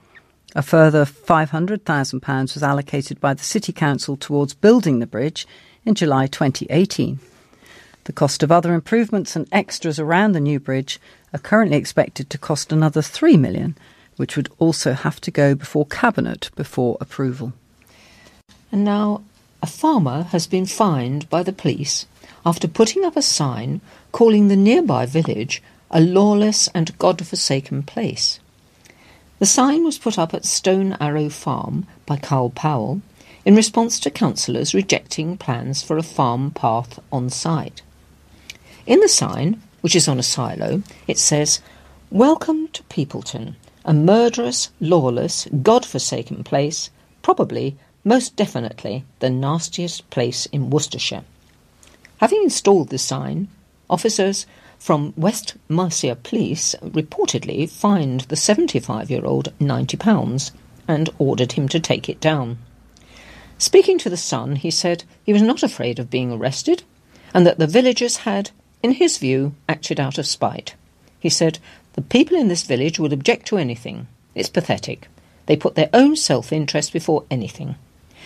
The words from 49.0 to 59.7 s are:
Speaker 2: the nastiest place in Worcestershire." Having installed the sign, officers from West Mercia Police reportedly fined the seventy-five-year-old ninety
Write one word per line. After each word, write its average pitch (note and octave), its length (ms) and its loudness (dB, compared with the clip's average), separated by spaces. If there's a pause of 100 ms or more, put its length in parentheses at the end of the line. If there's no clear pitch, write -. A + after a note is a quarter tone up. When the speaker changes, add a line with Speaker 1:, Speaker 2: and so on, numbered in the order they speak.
Speaker 2:
the B2+ 100 0
nastiest D#3+ 800 -4
place B2 380 -2
in C3 220 -4
Worcestershire." - 540 -4 (920)
Having G4+ 260 2
installed G3 460 2
the C3 80 -4
sign, C#3 520 -6 (400)
officers G3 560 0 (340)
from D3 360 -2
West F3 400 -4 (140)
Mercia D#3+ 460 -2
Police - 640 -4
reportedly D#3 880 -4
fined D3 520 0
the - 140 -8
seventy-five-year-old C3+ 1200 -2
ninety C3 360 -2